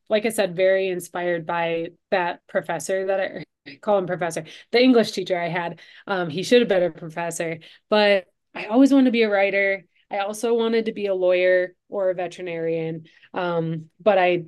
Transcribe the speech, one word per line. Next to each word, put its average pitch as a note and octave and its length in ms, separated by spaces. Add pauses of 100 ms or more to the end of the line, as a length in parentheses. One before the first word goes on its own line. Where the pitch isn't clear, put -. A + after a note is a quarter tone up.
(100)
like G#3+ 160
I A3+ 40
said, G3 260
very F#3+ 320
inspired F3 580
by E3+ 440 (200)
that F3+ 380
professor F#3 580
that F#3+ 140
I, - 240 (220)
I C#3 100
call G#3 200
him F#3 100
professor, E3 380 (280)
the A#3+ 100
English A#3 300
teacher F3+ 280
I E3+ 80
had. E3+ 320 (280)
Um, F#3 220
he E3 120
should B3 180
have A#3 80
been F#3 140
a F3 80
professor, E3 680 (280)
but G3+ 380 (280)
I - 120
always C4 260
wanted C4+ 140
to B3 60
be A3+ 100
a G#3+ 80
writer. G3 540 (260)
I G#3 80
also G#3+ 360
wanted A3+ 300
to A3 80
be G3+ 140
a G3 80
lawyer F3+ 600 (140)
or G3 220
a F3+ 40
veterinarian. E3 920 (280)
Um, E3 540 (120)
but G3 200
I F3+ 300